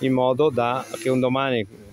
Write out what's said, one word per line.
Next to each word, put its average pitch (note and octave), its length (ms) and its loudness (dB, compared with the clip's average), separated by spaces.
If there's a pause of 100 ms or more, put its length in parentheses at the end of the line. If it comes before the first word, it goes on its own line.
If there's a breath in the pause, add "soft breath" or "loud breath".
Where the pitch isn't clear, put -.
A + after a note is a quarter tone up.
in C3 120 2
modo C3 380 2
da A#2+ 360 -2 (140)
che - 80 -4
un C3 100 2
domani, B2+ 480 0 (260)